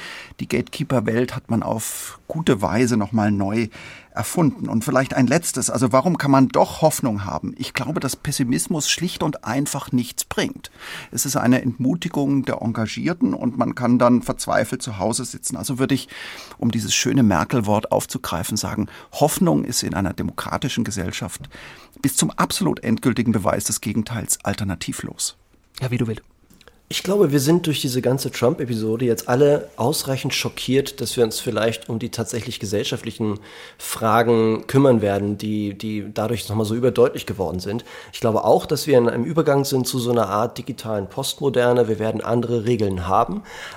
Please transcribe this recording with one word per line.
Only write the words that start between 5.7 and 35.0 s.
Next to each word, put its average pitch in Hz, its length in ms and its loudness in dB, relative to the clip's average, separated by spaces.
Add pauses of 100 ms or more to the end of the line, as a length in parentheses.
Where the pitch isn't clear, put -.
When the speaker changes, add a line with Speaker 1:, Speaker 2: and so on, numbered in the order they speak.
Speaker 1:
also 117 220 2
warum 131 260 4
kann 143 140 0
man 135 160 6
doch - 340 2
Hoffnung 117 420 0
haben? - 340 -6
Ich - 160 -10
glaube, 147 260 -4
dass 143 160 -4
Pessimismus 143 760 -2
schlicht - 320 -4
und 160 220 -4
einfach 139 480 -4
nichts - 320 -2
bringt. - 480 -6 (400)
Es - 140 -4
ist 135 100 -2
eine 123 260 4
Entmutigung 139 840 0
der 123 160 -4
Engagierten 117 720 -2
und 123 240 -2
man 117 160 0
kann 123 240 4
dann 120 240 6
verzweifelt 113 600 -2
zu 104 160 -8
Hause 110 260 0
sitzen. - 320 -8
Also 110 220 -4
würde 135 160 2
ich, - 140 -2 (500)
um 117 120 0
dieses 107 240 -2
schöne 123 280 2
Merkel-Wort 104 680 2
aufzugreifen, - 640 -2
sagen, 107 320 -2 (240)
Hoffnung 156 520 2
ist - 180 -4
in - 120 -4
einer 90 200 -2
demokratischen - 680 -4
Gesellschaft 92 580 -6 (580)
bis - 160 0
zum 156 140 0
absolut - 520 -2
endgültigen 113 500 2
Beweis 98 320 0
des - 160 -4
Gegenteils 110 640 -4
alternativlos. - 920 -6 (440)
Speaker 2:
Herr 131 100 -4
Wiedewild. 117 320 -2 (680)
Speaker 3:
Ich - 120 -4
glaube, 185 260 4
wir 143 80 4
sind 165 300 4
durch 147 120 0
diese 127 220 -2
ganze 127 300 0
Trump-Episode 117 720 0
jetzt 113 240 0
alle 143 480 4
ausreichend 135 580 -2
schockiert, - 680 -2
dass 117 160 -4
wir 123 60 4
uns 110 160 2
vielleicht 110 500 -2
um 113 120 -4
die 117 80 -6
tatsächlich 113 500 -6
gesellschaftlichen 107 800 -4 (400)
Fragen 113 880 4
kümmern 135 340 6